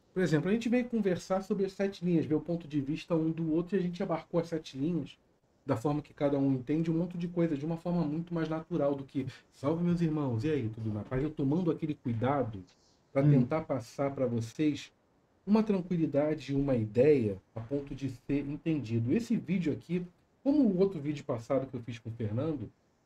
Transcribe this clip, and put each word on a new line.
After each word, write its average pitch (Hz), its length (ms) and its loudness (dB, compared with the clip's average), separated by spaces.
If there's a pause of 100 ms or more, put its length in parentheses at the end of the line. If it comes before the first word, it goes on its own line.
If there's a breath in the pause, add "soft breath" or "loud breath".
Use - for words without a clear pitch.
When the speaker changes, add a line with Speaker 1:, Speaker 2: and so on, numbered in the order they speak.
(180)
Speaker 1:
por 190 60 2
exemplo, 160 260 2
a - 20 2
gente 233 160 0
veio 247 180 2
conversar 196 580 -2
sobre 196 200 -2
as 190 100 -4
sete 196 300 -4
linhas, 170 220 4
ver 120 80 0
o 151 80 2
ponto 170 260 -4
de 147 140 -2
vista 160 320 -4
um 160 160 2
do 160 240 -2
outro, 170 220 0
e 190 40 4
a - 40 0
gente 175 180 -4
abarcou 170 380 -2
as 165 80 -2
sete 156 280 -8
linhas 147 400 -4 (480)
da 131 140 0
forma 147 240 0
que - 100 -12
cada 143 280 0
um 139 140 4
entende, 147 360 0
um 160 80 2
monte 175 220 -2
de 175 80 -4
coisa, 170 280 0
de 139 80 -4
uma 165 140 -4
forma 175 260 0
muito 160 300 -4
mais 160 160 -2
natural 160 460 0
do 139 80 -8
que, 135 240 -4 (260 loud breath)
"Salve, 165 300 -2
meus 175 180 2
irmãos, 147 420 0
e 156 60 0
aí, 127 200 0
tudo 110 220 -6
na 104 120 -4
paz?" 127 180 -2
Eu 151 80 -2
tomando 151 400 0
aquele 151 240 -2
cuidado 117 720 -2 (500)
pra 139 80 2
Speaker 2:
Hum. 147 80 6
Speaker 1:
tentar 139 320 4
passar 139 480 -4
pra 135 160 -2
vocês 120 680 -2 (540)
uma 214 160 4
tranquilidade, 156 920 0
uma 139 200 2
ideia 113 640 4 (160)
a 120 60 -10
ponto 139 340 -6
de 131 160 -6
ser 139 300 -2 (100)
entendido. 127 640 -2
Esse 233 240 0
vídeo 160 340 -2
aqui, 170 320 -4 (400)
como 285 200 4
o 190 160 4
outro 190 200 2
vídeo 143 260 -6
passado 131 420 -2
que - 80 -10
eu 120 60 -6
fiz 117 180 -10
com - 100 -12
o 110 40 -6
Fernando, 117 580 -4 (340)